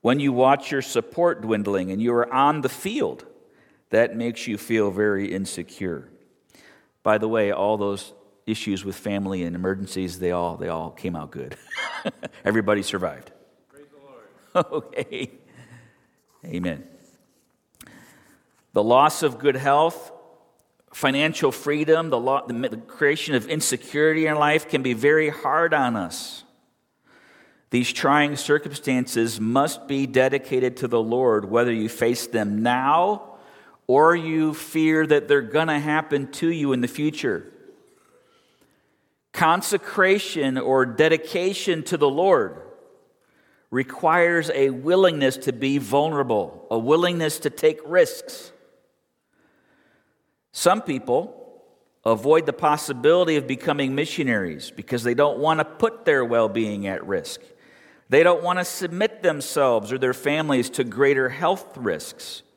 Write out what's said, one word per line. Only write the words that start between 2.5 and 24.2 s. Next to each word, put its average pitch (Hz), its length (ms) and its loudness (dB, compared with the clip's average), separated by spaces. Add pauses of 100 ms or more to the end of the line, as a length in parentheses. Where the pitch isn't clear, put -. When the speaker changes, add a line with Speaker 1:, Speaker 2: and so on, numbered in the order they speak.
Speaker 1:
the 135 80 -2
field, 196 560 -6 (640)
that 113 260 2
makes 117 300 -6
you 104 120 -4
feel 110 320 0
very 101 420 0
insecure. 87 800 -8 (920)
By 107 160 2
the 110 100 -2
way, 107 240 0
all 104 240 0
those 101 360 -6 (340)
issues 101 380 -4
with 95 120 -8
family 98 480 -4
and 85 120 -6
emergencies, 92 600 -4
they 90 140 -2
all, 87 240 -2
they 87 120 -8
all 82 220 -6
came 90 260 -8
out 76 140 -10
good. - 260 -8 (440)
<laughs> - 440 -12
Everybody 104 380 2
survived. 87 500 -6 (360)
Speaker 2:
Praise - 220 -20
the - 720 -6
Lord. 156 240 -4
Speaker 1:
<laughs> - 0 - (100)
Okay. - 360 -8 (1120)
Amen. 90 400 -8 (1900)
The 104 100 2
loss 135 400 4
of 127 160 -2
good 135 180 2
health, 147 560 0 (800)
financial 143 580 0
freedom, 156 600 0
the 123 100 0
lo-, 135 260 -2
the, 123 80 -8 (140)
the 110 80 -8
creation 147 580 -2
of 113 140 -2
insecurity 156 760 0